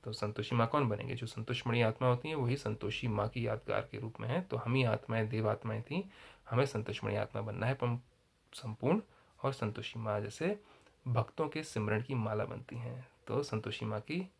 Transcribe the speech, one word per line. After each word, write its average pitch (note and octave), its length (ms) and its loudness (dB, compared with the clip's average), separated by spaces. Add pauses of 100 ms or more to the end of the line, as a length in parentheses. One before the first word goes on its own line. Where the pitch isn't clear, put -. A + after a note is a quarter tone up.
तो A2 100 -6
संतोषी G#2+ 420 -2
माँ A#2 120 6
कौन C3 220 4
बनेंगे? A#2 260 0
जो A#2 120 -6
संतुष्टमणि A#2 540 0
आत्मा A2+ 260 4
होती B2 220 2
हैं D#3+ 60 -2
वही B2+ 200 2
संतोषी A2 520 -2
माँ G#2 200 2
की A#2 200 -2
यादगार A2 340 0
के - 180 -8
रूप A2+ 200 -6
में A2+ 100 -4
हैं। F3+ 180 0
तो B2 100 -2
हम A#2 160 0
ही C3 100 6
आत्माएं, A2+ 460 2
देव A2 200 2
आत्माएं A2 320 -2
थी, E3 280 -4 (400)
हमें B2+ 160 4
संतुष्टमणि G#2+ 500 -2
आत्मा G#2+ 260 -2
बनना G#2+ 240 -2
है C3+ 80 2
पम-, A#2+ 240 2 (560)
संपूर्ण, C#3 480 0 (420)
और C3+ 100 2
संतोषी A2 460 -4
माँ G#2 220 0
जैसे E3 380 -2 (480)
भक्तों B2 420 2
के D#3 140 -4
सिमरन G#2+ 380 0
की C3 120 -4
माला G#2+ 320 0
बनती - 300 -8
हैं। A#2+ 320 -8 (200)
तो C3+ 160 2
संतोषी A2 420 -2
माँ G#2+ 140 -2
की F3 400 -4